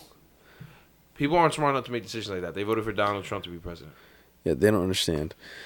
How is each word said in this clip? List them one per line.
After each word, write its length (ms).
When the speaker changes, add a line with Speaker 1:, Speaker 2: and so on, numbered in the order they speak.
Speaker 1:
People 220
aren't 160
smart 220
enough 100
to 60
make 120
decisions 260
like 120
that. 140
They 80
voted 200
for 80
Donald 340
Trump 200
to 40
be 80
president. 360
Speaker 2:
Yeah, 120
they 160
don't 100
understand 540